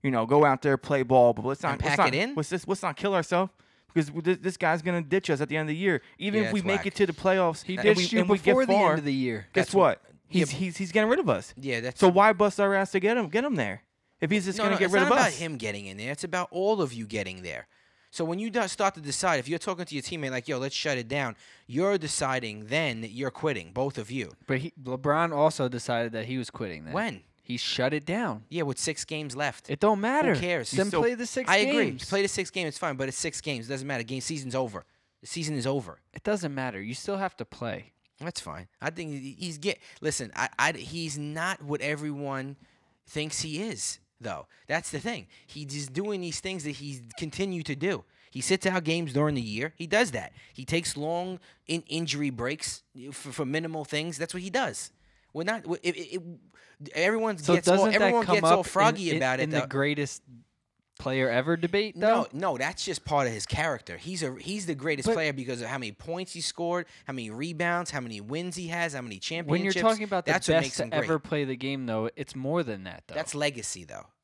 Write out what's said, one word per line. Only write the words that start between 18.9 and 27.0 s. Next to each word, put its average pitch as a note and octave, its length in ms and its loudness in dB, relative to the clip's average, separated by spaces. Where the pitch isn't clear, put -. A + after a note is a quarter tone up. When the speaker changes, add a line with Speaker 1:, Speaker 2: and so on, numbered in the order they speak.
Speaker 2:
to D#3+ 60 -14
decide, D3 380 0
if B2 80 -6
you're E3 120 -2
talking F3+ 260 -4
to - 100 -12
your C3+ 60 -2
teammate D3 300 -6
like, B2+ 160 -4
"Yo, C#3 100 -2
let's C3+ 180 -4
shut C#3+ 220 0
it A#2 100 -6
down," C3 280 -2
you're F#3 300 2
deciding B2+ 680 -2
then B2+ 360 0
that A2 100 -8
you're B2+ 200 -4
quitting, G#2 400 -4
both C3 260 -2
of G#2+ 120 -8
you. A2+ 220 -6
Speaker 3:
But C3+ 120 0
he, D#3 220 -8
LeBron C#3+ 520 0
also D3 360 4
decided A#2 440 -2
that A2 120 -4
he C3 120 -4
was A#2+ 120 -6
quitting D#2+ 360 -8
then. D#2+ 80 -8
Speaker 2:
When? F3+ 280 -4